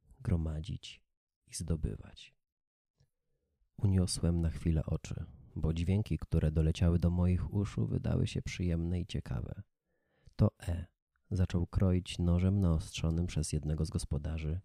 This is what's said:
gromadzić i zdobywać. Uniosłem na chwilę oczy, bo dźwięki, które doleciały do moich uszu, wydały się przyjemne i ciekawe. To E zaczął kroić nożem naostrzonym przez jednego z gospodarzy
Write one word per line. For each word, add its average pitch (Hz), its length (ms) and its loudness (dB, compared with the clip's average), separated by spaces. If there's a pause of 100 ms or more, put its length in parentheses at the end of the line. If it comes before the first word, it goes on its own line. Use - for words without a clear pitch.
(200)
gromadzić 80 840 -4 (440)
i - 80 -16
zdobywać. - 800 -6 (1400)
Uniosłem 90 640 0
na 82 100 0
chwilę 80 340 -2
oczy, - 400 -6 (320)
bo 80 160 0
dźwięki, 87 460 0
które 80 340 0
doleciały 82 460 4
do 85 120 4
moich 90 440 2
uszu, 101 320 0
wydały - 400 0
się - 160 -4
przyjemne 87 580 -2
i 90 60 -4
ciekawe. - 560 -6 (720)
To 104 140 6 (180)
E 85 180 -4 (440)
zaczął 90 360 0
kroić 90 520 0
nożem 90 420 4
naostrzonym 82 680 2
przez - 260 -4
jednego 78 320 -2
z 78 60 -2
gospodarzy 78 760 -4